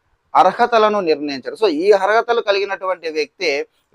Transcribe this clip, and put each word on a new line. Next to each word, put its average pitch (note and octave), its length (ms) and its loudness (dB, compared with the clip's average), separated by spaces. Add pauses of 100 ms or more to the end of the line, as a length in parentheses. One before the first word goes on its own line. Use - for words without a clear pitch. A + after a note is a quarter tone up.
(400)
అర్హతలను G#3+ 580 2 (100)
నిర్ణయించారు. C#3+ 540 -4
So A3 40 4 (180)
ఈ - 20 -2 (160)
అర్హతలు A3+ 460 0
కలిగినటువంటి F#3+ 680 -4
వ్యక్తే D3+ 360 -4 (420)